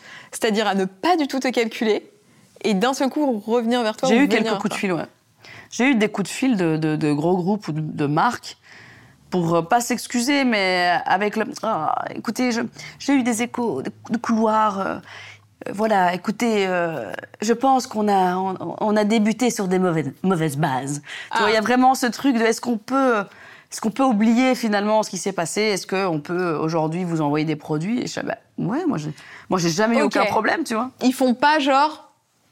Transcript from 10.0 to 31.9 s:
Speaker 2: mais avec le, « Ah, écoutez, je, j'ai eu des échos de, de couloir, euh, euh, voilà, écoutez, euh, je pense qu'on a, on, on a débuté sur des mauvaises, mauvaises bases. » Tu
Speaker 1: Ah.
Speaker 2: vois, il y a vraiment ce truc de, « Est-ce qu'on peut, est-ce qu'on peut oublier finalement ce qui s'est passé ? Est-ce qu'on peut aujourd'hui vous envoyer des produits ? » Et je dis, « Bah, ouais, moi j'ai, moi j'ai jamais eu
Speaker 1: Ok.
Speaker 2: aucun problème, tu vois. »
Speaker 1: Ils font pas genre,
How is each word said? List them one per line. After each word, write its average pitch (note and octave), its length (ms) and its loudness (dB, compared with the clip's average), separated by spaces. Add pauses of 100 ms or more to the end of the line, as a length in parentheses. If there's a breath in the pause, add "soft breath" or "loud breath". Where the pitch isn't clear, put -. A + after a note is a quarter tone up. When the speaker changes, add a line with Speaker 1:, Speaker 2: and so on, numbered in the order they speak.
Speaker 2:
mais F#3 500 2 (120)
avec G3+ 300 0
le, « A3 100 -2 (160)
Ah, E3 420 -2 (100)
écoutez, B3 380 -4
je, A3+ 80 -2 (380 loud breath)
j'ai - 160 0
eu C4+ 80 4
des A3+ 200 0
échos A#3 380 -4
de, - 100 -6 (200)
de A#3 80 -2
couloir, A3 600 2
euh, F#3+ 160 -2 (720 loud breath)
euh, - 40 -6
voilà, G3 400 2
écoutez, G#3 540 0
euh, E3 440 -2 (300)
je A3 140 2
pense C4 320 2
qu'on G#3+ 220 -2
a, F#3 280 4
on, F#3 420 -6
on G#3 160 0
a G#3+ 100 4
débuté A3 460 2
sur G3+ 180 -2
des F#3 100 2
mauvaises, D#3+ 340 2 (100)
mauvaises D#3+ 360 0
bases. » C#3+ 460 -2
Tu - 40 -20 (220 loud breath)
Speaker 1:
Ah. - 80 -2
Speaker 2:
vois, G#3+ 120 2
il A3 40 2
y - 20 4
a A3 60 2
vraiment B3+ 320 4
ce C4 100 -4
truc B3 320 0
de, « A3 80 2
Est-ce A3 160 2
qu'on A#3+ 160 -2
peut, B3 440 0 (520 loud breath)
est-ce - 80 -10
qu'on A3 100 -2
peut C4+ 140 0
oublier A#3+ 500 4
finalement G#3+ 480 0
ce G#3 60 -4
qui G3+ 80 -10
s'est F#3 160 -4
passé ? F3+ 300 -2
Est-ce G#3 240 -2
qu'on F#3 340 -2
peut F3 340 -2
aujourd'hui D#3+ 500 -2
vous E3 180 -2
envoyer D3+ 240 0
des D3+ 100 -2
produits ? » D#3+ 460 -4
Et - 40 -6
je - 140 -8
dis, « - 60 -6
Bah, - 100 -6 (220)
ouais, A3 280 -4
moi A#3 120 -2
j'ai, D3+ 160 -8 (340 loud breath)
moi F#3 100 0
j'ai E3+ 120 0
jamais A3 260 2
eu G#3 60 2
Speaker 1:
Ok. G3+ 120 2
Speaker 2:
aucun G3+ 120 2
problème, G#3 360 0
tu A#3 120 -4
vois. » B3 160 -4 (120)
Speaker 1:
Ils B3+ 120 4
font C4 180 2
pas D4 260 4
genre, C#4+ 540 2 (400)